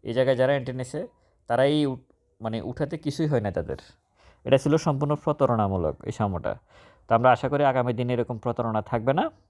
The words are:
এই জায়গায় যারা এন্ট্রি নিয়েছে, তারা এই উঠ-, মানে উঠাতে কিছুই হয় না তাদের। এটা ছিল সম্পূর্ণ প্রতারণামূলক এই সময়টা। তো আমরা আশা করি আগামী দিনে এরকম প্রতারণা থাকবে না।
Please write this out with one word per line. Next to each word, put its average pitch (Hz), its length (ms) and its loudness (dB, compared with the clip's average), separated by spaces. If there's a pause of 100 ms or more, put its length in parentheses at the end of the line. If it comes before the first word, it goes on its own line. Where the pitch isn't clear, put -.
এই 113 100 -8
জায়গায় 127 240 2
যারা 131 180 2
এন্ট্রি 131 200 -4
নিয়েছে, 139 320 -8 (400)
তারা 120 180 2
এই 147 220 2
উঠ-, 127 280 -6 (260)
মানে 110 220 -4
উঠাতে 147 360 -6
কিছুই 156 280 -4
হয় 143 140 2
না 101 100 -2
তাদের। 82 260 -6 (680)
এটা 127 140 4
ছিল 147 180 2
সম্পূর্ণ 147 380 0
প্রতারণামূলক 107 920 0
এই - 80 -8
সময়টা। 95 460 -4 (500)
তো 113 60 4
আমরা 123 180 6
আশা 123 160 0
করি 143 160 2
আগামী 127 280 2
দিনে 120 200 -2
এরকম 117 260 -2
প্রতারণা 113 440 -2
থাকবে 120 300 -2
না। 294 180 0 (200)